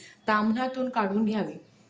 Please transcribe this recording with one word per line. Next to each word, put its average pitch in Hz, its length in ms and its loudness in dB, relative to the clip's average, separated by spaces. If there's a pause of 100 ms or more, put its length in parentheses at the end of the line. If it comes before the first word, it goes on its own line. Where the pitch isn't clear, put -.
(280)
ताम्हनातून 254 600 0
काढून 214 360 0
घ्यावी. 202 280 0 (380)